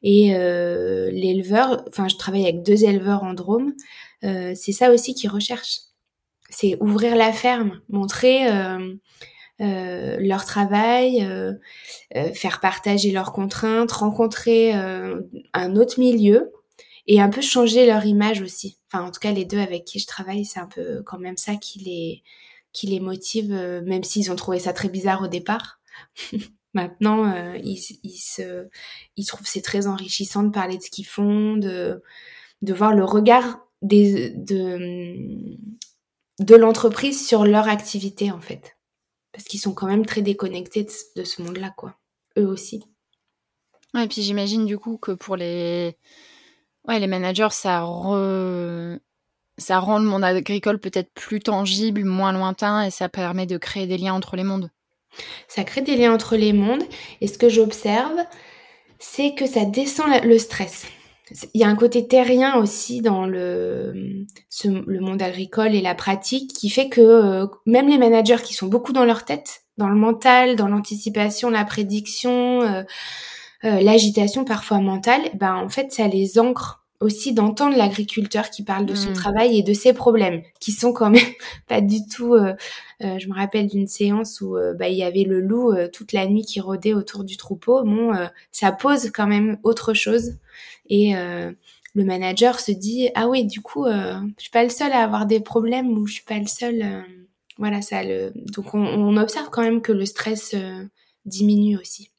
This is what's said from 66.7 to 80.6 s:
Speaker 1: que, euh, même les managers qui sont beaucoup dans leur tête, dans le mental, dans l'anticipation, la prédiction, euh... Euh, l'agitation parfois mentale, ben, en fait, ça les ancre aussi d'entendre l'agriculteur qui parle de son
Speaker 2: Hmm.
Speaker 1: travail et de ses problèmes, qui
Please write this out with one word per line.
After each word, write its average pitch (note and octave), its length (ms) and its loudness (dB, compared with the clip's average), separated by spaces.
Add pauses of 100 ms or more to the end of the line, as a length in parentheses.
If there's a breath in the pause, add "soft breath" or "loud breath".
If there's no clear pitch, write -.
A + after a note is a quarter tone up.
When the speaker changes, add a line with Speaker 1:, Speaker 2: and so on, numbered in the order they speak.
Speaker 1:
que, B3 120 6
euh, G#3 460 8 (180)
même B3+ 220 6
les C#4+ 100 8
managers A3+ 460 6
qui - 100 -10
sont - 140 -4
beaucoup A#3 260 0
dans B3+ 120 4
leur A3+ 180 2
tête, - 400 -10 (140)
dans G#3 100 -2
le G3+ 80 2
mental, B3 600 4
dans G#3 120 0
l'anticipation, G#3 840 -2
la G#3+ 140 2
prédiction, B3 960 -2
euh... G3 220 0 (800 loud breath)
Euh, A3 160 2
l'agitation G#3+ 640 4
parfois G#3+ 360 -2
mentale, G3 420 2 (140)
ben, F#3+ 200 0
en F#3 140 -6
fait, C4+ 240 -4
ça A3 140 0
les F#3+ 300 2
ancre A#3+ 420 0 (200)
aussi G#3+ 340 0
d'entendre A3 440 2
l'agriculteur G#3 720 0
qui - 120 -12
parle G3+ 220 -2
de G3 80 -4
son G3+ 160 -4
Speaker 2:
Hmm. G3 40 -2
Speaker 1:
travail G#3+ 440 2
et G3 60 4
de G3+ 100 2
ses B3+ 180 6
problèmes, G3+ 520 4 (160)
qui - 120 -6